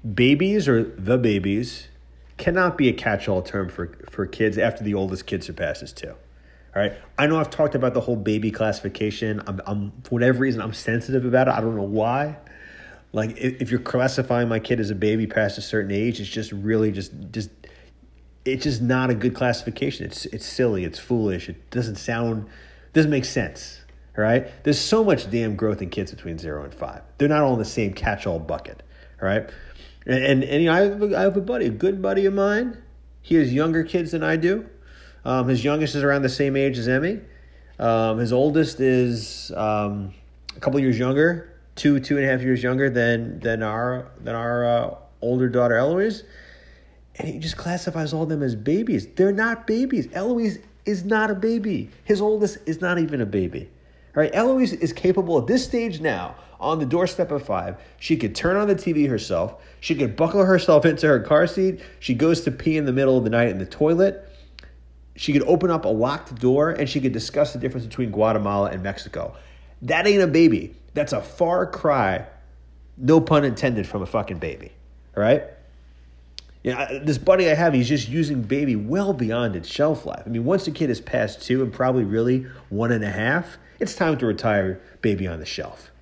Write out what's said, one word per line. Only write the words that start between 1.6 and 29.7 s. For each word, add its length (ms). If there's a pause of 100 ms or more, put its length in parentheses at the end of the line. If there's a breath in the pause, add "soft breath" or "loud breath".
cannot 400
be 120
a 40
catch-all 500
term 260
for, 280 (140)
for 160
kids 320
after 260
the 100
oldest 320
kid 160
surpasses 500
two. 180
All 720
right. 100 (260 loud breath)
I 80
know 140
I've 100
talked 240
about 200
the 80
whole 140
baby 340
classification. 960
I'm, 200
I'm, 260 (120)
for 60
whatever 300
reason, 200
I'm 140
sensitive 500
about 240
it. 60
I 60
don't 140
know 80
why. 540 (760 loud breath)
Like, 180
i-, 280
if 120
you're 100
classifying 680
my 120
kid 180
as 120
a 40
baby 320
past 320
a 40
certain 280
age, 300
it's 100
just 220
really 400
just, 200 (200)
just, 180 (960 loud breath)
it's 200
just 180
not 280
a 40
good 200
classification. 680
It's, 220
it's 180
silly. 400
It's 140
foolish. 500
It 220
doesn't 260
sound, 500 (460 loud breath)
doesn't 180
make 140
sense. 560 (360)
All 60
right. 240 (160 loud breath)
There's 160
so 240
much 280
damn 260
growth 240
in 80
kids 220
between 260
zero 260
and 120
five. 260 (160)
They're 120
not 140
all 120
in 40
the 60
same 300
catch-all 440
bucket. 440 (400 soft breath)
All 40
right. 220 (560 loud breath)